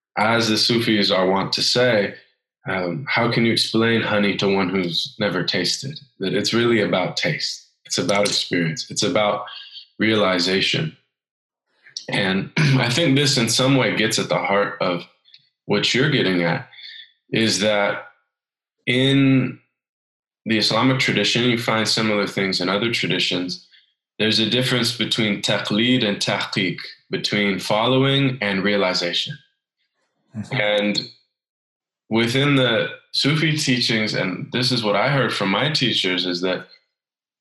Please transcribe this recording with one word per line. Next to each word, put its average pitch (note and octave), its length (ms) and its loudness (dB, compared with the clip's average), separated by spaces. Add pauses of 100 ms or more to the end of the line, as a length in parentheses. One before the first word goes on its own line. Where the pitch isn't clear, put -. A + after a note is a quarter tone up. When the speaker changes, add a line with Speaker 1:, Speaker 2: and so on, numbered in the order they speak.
(180)
Speaker 1:
as A2+ 320 2
the G#2+ 80 2
Sufis A2+ 540 2
are F#2 160 2
wont F#2+ 260 0
to - 80 -2
say, G#2 540 2 (520)
um, F2 400 -4
"How A#2 240 0
can A#2 140 2
you A2+ 80 2
explain A2+ 480 2
honey G2+ 360 0
to G2+ 160 2
one G2 160 0
who's F2+ 480 -4
never G2 260 -2
tasted?" - 560 -4 (200)
That F#2+ 140 -4
it's G2+ 200 -2
really A#2 280 4
about F2+ 340 0
taste. - 520 -4 (180)
It's - 120 -4
about G2+ 300 2
experience. E2 640 -2
It's - 120 -4
about G#2 420 0 (520)
realization. F#2 1000 0 (1120)
And G2 440 -2
<clears throat> - 40 -2
I C3+ 320 4
think D3 260 2
this C#3 220 2
in A2+ 100 2
some C3 300 4
way G#2+ 180 2
gets G#2+ 240 0
at F2+ 80 -2
the F2 100 0
heart G2 440 0
of F2+ 240 -2 (600)
what G#2 280 0
you're C#3 160 2
getting F#2 340 2
at, E2 240 -2 (640)
is G#2+ 280 0
that G#2 480 0 (800)
in C3+ 720 2 (920)
the A2 80 2
Islamic A#2+ 420 2
tradition, G#2 440 0
you A#2+ 160 2
find A2 280 -2
similar G#2+ 380 0
things F#2+ 340 -2
in F2+ 100 -2
other G#2 220 0
traditions. F2+ 760 -4 (500)
There's G#2+ 220 0
a A2 100 0
difference B2 480 0
between G#2+ 440 -2
taqlid A2+ 600 0
and G2+ 140 -2
tahqiq, F#2 600 -2 (320)
between G2+ 500 -2
following C3 840 2
and G2 220 -2
realization. F#2 720 -2 (1000)
Speaker 2:
Mm-hmm. G#2 200 -8
Speaker 1:
And G#2 540 0 (1000)
within B2+ 460 2
the A#2+ 340 2 (220)
Sufi D#3 460 0
teachings, A#2+ 580 0
and - 360 -4
this B2 200 0
is A2+ 120 -2
what G2+ 120 2
I A2 140 2
heard B2+ 220 0
from G2 180 -2
my A2+ 200 0
teachers, F#2+ 560 0
is F2+ 160 -2
that F2+ 260 -2 (720)